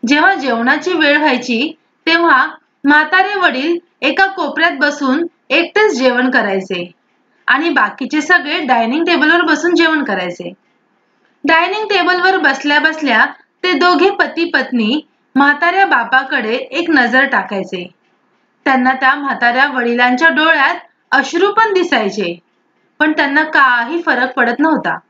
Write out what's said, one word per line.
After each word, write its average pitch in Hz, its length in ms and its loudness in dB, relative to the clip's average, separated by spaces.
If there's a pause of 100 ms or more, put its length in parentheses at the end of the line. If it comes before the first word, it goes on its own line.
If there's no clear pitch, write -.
जेव्हा 320 260 4
जेवणाची 277 600 -2
वेळ 302 240 2
व्हायची, 262 600 -2 (280)
तेव्हा 320 420 2 (400)
म्हातारे 370 520 2
वडील 320 380 0 (240)
एका 330 240 0
कोपऱ्यात 330 540 -2
बसून 294 460 0 (240)
एकटेच 339 480 0
जेवण 254 340 2
करायचे 190 600 -4 (560)
आणि 302 220 0
बाकीचे 262 520 -2
सगळे 339 440 0
डायनिंग 247 400 0
टेबलवर 339 360 2
बसून 330 340 0
जेवण 320 280 2
करायचे. 180 500 -6 (920)
डायनिंग 370 440 0
टेबलवर 359 500 0
बसल्या 294 420 0
बसल्या 285 460 0 (380)
ते 359 80 0
दोघे 349 380 4
पती 339 400 -2
पत्नी 262 580 -2 (280)
म्हाताऱ्या 311 500 2
बापाकडे 262 680 0
एक 311 360 -6
नजर 262 360 2
टाकायचे. 190 640 -6 (760)
त्यांना 262 280 2
त्या 262 220 2
म्हाताऱ्या 262 520 0
वडिलांच्या 247 640 2
डोळ्यात 311 460 0 (360)
अश्रू 349 400 0
पण 440 220 0
दिसायचे, 208 680 -2 (600)
पण 302 120 2
त्यांना 302 320 0
काही 277 580 0
फरक 254 320 -2
पडत 240 260 -2
नव्हता. 262 400 0 (100)